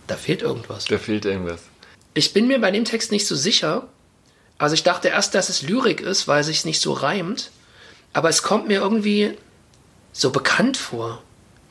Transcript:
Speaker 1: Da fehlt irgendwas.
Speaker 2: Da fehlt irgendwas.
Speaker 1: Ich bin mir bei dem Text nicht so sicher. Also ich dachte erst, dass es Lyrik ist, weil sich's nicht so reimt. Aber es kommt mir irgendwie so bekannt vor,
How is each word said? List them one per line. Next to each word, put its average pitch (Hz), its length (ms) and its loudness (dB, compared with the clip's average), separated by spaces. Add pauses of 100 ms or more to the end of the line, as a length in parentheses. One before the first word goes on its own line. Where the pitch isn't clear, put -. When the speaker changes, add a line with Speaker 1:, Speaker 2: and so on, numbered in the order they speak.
Speaker 1:
Da 104 80 -4
fehlt - 260 -2
irgendwas. 107 440 -6
Speaker 2:
Da 104 120 0
fehlt 104 260 -2
irgendwas. 90 360 -2 (540)
Speaker 1:
Ich - 180 0
bin 220 160 4
mir 269 120 2
bei 196 120 2
dem 226 120 0
Text - 280 -4
nicht 208 140 0
so 170 100 -2
sicher. 175 500 0 (720)
Also 147 160 2
ich 156 80 0
dachte - 260 2
erst, - 260 0
dass 190 160 2
es 175 120 -4
Lyrik 208 380 0
ist, - 260 -2
weil 147 160 4
sich's 156 220 -2
nicht 156 160 -2
so 151 120 0
reimt. 165 580 -4 (640)
Aber 156 160 2
es 151 140 2
kommt - 240 2
mir 202 140 2
irgendwie 208 540 2 (800)
so - 180 0
bekannt 214 460 2
vor, 113 460 -8 (480)